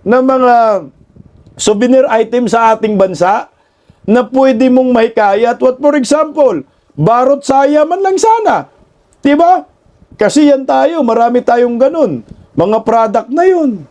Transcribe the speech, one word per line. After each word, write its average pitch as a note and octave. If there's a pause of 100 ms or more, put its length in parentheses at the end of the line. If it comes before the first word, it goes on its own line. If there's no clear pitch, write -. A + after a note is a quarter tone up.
na B3
mga A#3+ (720)
souvenir B3
item A3+
sa A3+
ating A3
bansa F#3+ (560)
na A#3+
pwede C4
mong B3+
mahikayat. A3+
What, B3+
for C#4+
example, C#4 (320)
barot B3
saya C#4
man F4
lang F#4+
sana. G#4+ (500)
Diba? E4 (480)
Kasi C#4+
yan C4+
tayo, C#4
marami A#3
tayong A#3+
ganun. B3+ (320)
Mga G#3
product A3
na E4+
yun. C#4